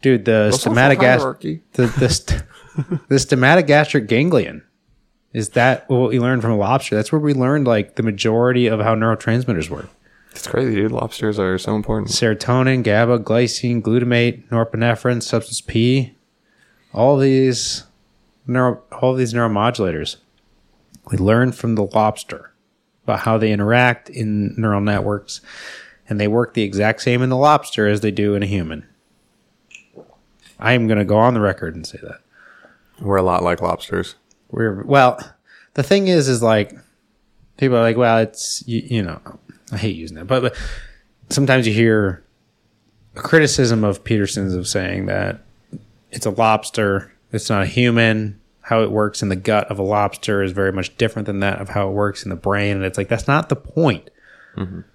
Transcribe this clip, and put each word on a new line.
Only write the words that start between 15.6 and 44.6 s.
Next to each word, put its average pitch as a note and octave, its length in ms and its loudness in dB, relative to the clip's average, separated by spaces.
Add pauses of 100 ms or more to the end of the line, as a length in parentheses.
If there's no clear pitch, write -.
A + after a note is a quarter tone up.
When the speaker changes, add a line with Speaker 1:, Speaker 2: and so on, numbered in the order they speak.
Speaker 1:
P. B2 540 0 (800)
All C3 240 4
these C3 680 2 (640)
neuro-, B2+ 340 0 (200)
all C3 120 2
these B2+ 200 -2
neuromodulators. G#2+ 840 -2 (960)
We G2+ 60 -2
learned A2+ 380 2
from A#2 200 -4
the G#2+ 80 0
lobster - 680 -2 (520)
about G#2 160 -2
how A2+ 180 0
they G#2+ 140 2
interact A#2 580 2
in G#2 480 -4
neural G#2+ 240 0
networks, G2+ 600 -4 (680)
and G#2 100 -4
they G#2 100 0
work A#2 240 0
the A2+ 100 0
exact G2+ 380 -2
same B2 200 0
in B2+ 80 0
the B2+ 80 0
lobster C#3 500 2
as G#2 140 0
they G#2+ 100 -2
do G#2 240 0
in G2+ 80 -2
a G2 40 -4
human. E2 400 -6 (1700)
I A2 140 0
am A#2 140 2
gonna G#2 180 2
go G#2 120 2
on B2 160 6
the A2 80 0
record F2+ 340 -2
and D#2+ 100 -14
say - 160 -16
that. - 180 -18 (840)
Speaker 2:
We're G2 160 0
a F#2+ 60 4
lot F2+ 200 2
like F2 180 0
lobsters. F2 540 -4 (380)
Speaker 1:
We're, G2+ 300 -4
well, C3 360 4 (540)
the C#3 100 -2
thing G3 240 2
is, D#3+ 220 4
is, A#2+ 140 0
like, A2 300 2 (840)
people B2+ 200 2
are A#2 40 4
like, A#2 160 2
"Well, A#2 220 4
it's, - 480 -4
you, A2+ 180 -4
you A2+ 180 -2
know," E2+ 160 -8 (520)
I G#2 60 -8
hate G2 180 -4
using D#2+ 220 -14
that, E2 100 -16
but, B2+ 140 2
but B2 140 -2 (760)
sometimes C3 380 2
you G#2+ 60 0
hear G#2+ 500 2 (920)
a - 60 -14
criticism C3+ 600 2
of G2+ 200 -2
Peterson's G2 500 -2
of F2+ 140 -4